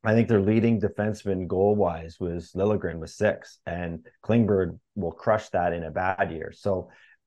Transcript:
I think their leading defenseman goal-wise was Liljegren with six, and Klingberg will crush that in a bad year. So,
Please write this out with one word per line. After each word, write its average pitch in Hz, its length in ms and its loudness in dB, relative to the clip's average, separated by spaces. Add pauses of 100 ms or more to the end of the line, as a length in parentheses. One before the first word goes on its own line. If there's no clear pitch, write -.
I 110 120 4
think 113 140 4
their 110 120 6
leading 110 400 4
defenseman 101 640 -2
goal-wise 90 720 0
was 87 340 -6
Liljegren 92 480 -2
with 80 100 -12
six, - 560 -2
and 85 400 -8 (180)
Klingberg 101 540 2 (160)
will 92 180 -6
crush - 380 -2
that 87 240 0
in 85 100 -6
a 78 60 -8
bad 92 420 -2
year. 78 240 -10
So, 92 320 -4 (380)